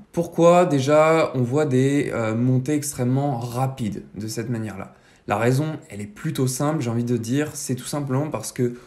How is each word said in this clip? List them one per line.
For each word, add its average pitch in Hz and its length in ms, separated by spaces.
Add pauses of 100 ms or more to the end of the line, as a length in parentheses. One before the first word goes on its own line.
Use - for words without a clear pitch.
(140)
Pourquoi ? 170 520
Déjà, 151 680
on 127 80
voit 135 220
des, 135 480
euh, 110 200
montées 127 400
extrêmement 135 640
rapides 120 680 (120)
de 107 120
cette 110 220
manière-là. 104 460 (320)
La 104 100
raison, 131 400 (120)
elle 101 120
est 104 60
plutôt 143 400
simple, 147 340
j'ai 120 80
envie 117 140
de 120 140
dire, 131 360
c'est - 220
tout - 100
simplement 143 440
parce 110 220
que 123 340